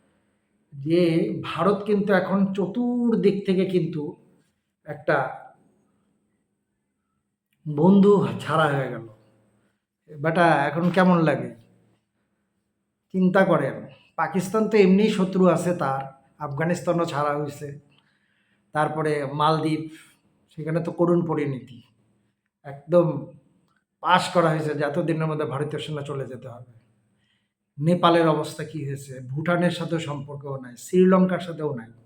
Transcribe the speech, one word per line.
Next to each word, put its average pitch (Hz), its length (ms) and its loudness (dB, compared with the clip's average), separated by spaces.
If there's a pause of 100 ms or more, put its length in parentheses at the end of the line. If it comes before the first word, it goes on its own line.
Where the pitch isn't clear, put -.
(720)
যে 151 280 0 (440)
ভারত 196 400 -2
কিন্তু 208 280 0
এখন 190 420 0
চতুর্দিক 208 920 0
থেকে 190 200 0
কিন্তু 160 500 -4 (680)
একটা 147 580 -4 (2250)
বন্ধু 190 580 6 (140)
ছাড়া 156 260 0 (100)
হয়ে 131 140 -4
গেল। 117 180 -12 (1120)
বেটা 165 280 2 (200)
এখন 170 240 -2
কেমন 180 320 4
লাগে 123 400 -2 (1500)
চিন্তা 185 320 4
করেন। 143 420 0 (300)
পাকিস্তান 190 520 -2
তো 220 80 0
এমনিই 196 340 6
শত্রু 185 380 2
আছে 170 280 2
তার, 135 240 -2 (380)
আফগানিস্তানও 165 640 -2
ছাড়া 147 340 -2
হইছে, 143 400 -10 (920)
তারপরে 151 540 -2
মালদ্বীপ, 151 640 0 (600)
সেখানে 156 300 -6
তো 170 120 -6
করুণ 175 340 2
পরিণতি, 139 560 -6 (800)
একদম 151 640 0 (720)
পাশ 175 280 2
করা 165 200 2
হয়েছে 156 260 -2
যে 147 100 -2
এতদিনের 156 420 -2
মধ্যে 151 180 -4
ভারতীয় 135 380 -6
সেনা 151 200 -8
চলে 139 240 -10
যেতে 123 220 -16
হবে। 120 240 -20 (1080)
নেপালের 170 480 4
অবস্থা 151 360 -2
কি 147 220 -10
হয়েছে, 135 340 -12
ভুটানের 160 500 -2
সাথেও 170 280 -6
সম্পর্কও 143 580 -10
নাই, 123 200 -16
শ্রীলঙ্কার 185 640 4
সাথেও 156 360 -6
নাই। 113 160 -10 (160)